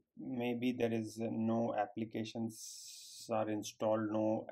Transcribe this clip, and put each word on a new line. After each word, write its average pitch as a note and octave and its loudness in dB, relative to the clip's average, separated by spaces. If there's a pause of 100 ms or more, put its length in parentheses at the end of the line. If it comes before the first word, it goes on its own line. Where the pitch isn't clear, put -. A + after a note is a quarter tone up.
(180)
maybe B2 0
there A#2+ 2
is, A2 -2
uh, A2+ 0
no A2+ 2
applications - -6
are A2 2
installed, G#2+ 2
no A2 2